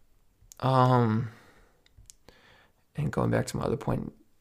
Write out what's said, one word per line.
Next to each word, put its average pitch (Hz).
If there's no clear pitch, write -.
Um, 123
and 147
going 58
back -
to -
my -
other -
point, -